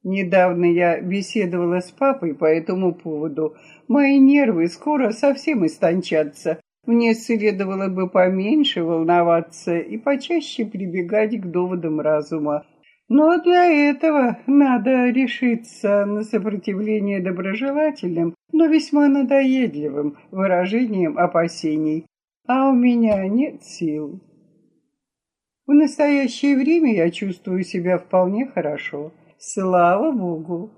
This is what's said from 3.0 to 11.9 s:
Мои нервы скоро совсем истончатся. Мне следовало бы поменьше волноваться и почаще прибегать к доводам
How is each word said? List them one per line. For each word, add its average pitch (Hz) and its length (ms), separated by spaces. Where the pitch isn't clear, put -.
Мои 277 320
нервы 269 500
скоро 269 420
совсем 277 560
истончатся. 165 920
Мне 233 260
следовало 196 760
бы 185 200
поменьше 190 760
волноваться 170 920
и 196 220
почаще 277 680
прибегать 202 760
к 185 60
доводам 170 560